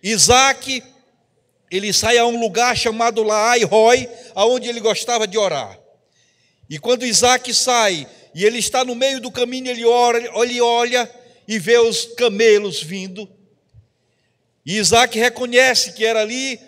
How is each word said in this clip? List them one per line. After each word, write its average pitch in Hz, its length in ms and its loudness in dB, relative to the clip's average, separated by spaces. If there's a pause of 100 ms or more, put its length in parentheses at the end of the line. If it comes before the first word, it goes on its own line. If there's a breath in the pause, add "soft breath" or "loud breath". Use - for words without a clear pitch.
Isaac, 254 760 2 (880)
ele 196 220 -4
sai 233 260 2
a 233 80 4
um 233 140 -2
lugar 226 360 0
chamado 226 460 -2
Laai 214 400 2
Roi, 220 460 4 (260 loud breath)
aonde 226 340 0
ele 233 120 -6
gostava 220 480 -2
de 190 100 -4
orar. 139 400 -4 (920)
E 156 80 -12
quando 233 300 -2
Isaac 247 480 0
sai, 214 540 0 (260 soft breath)
e 170 100 -6
ele 233 140 2
está 254 260 -2
no 247 120 -6
meio 262 240 -2
do 233 100 -10
caminho, 254 400 -6
ele 240 140 -8
ora, 240 340 4 (240)
ele 247 180 -2
olha 240 480 0 (380 soft breath)
e 220 100 -4
vê 220 220 2
os 226 260 2 (120)
camelos 208 680 2
vindo. 190 480 -12 (1400)
E 175 100 -6
Isaac 233 400 2
reconhece 240 760 0
que 214 120 -6
era 220 160 0
ali 247 460 -6